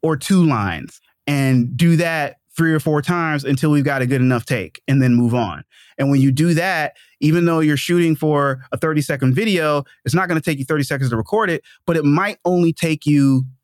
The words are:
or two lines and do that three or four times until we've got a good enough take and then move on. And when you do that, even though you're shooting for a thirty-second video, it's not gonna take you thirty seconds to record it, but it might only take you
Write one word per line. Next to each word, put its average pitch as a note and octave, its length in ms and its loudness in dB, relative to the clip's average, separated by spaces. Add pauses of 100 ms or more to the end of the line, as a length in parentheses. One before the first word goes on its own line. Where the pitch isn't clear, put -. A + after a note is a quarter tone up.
or D#3+ 140 0
two F#3 300 2
lines G2+ 560 -2 (260)
and C3 480 0
do E3+ 220 4
that D#3+ 400 -2 (180)
three D#3+ 180 0
or D#3 60 0
four D3+ 220 0
times D#3+ 420 -2
until C#3 260 0
we've D3 140 2
got C3+ 180 -2
a B2 60 -2
good B2+ 140 0
enough B2+ 240 0
take G2+ 420 -6
and C3+ 140 2
then B2+ 120 4
move A#2+ 220 2
on. F#2 280 -6 (340)
And C#3 120 -2
when C#3 120 4
you C3+ 100 4
do D#3+ 240 2
that, E3 400 -2 (240)
even E3 260 2
though E3 140 2
you're D3+ 180 0
shooting E3+ 380 0
for C#3+ 560 -2
a A#2+ 60 -6
thirty-second C#3+ 580 0
video, D#3+ 480 0 (220)
it's C3+ 100 -2
not F#3 120 0
gonna D#3+ 140 -2
take D#3 160 -4
you C3+ 80 -6
thirty D3+ 180 -2
seconds C3+ 260 -4
to A#2 80 -2
record G3+ 320 -2
it, E3 140 -4 (220)
but E3 120 0
it D3 80 -2
might F3+ 400 0
only F3 280 2
take D#3+ 320 -4
you C#3 400 2 (180)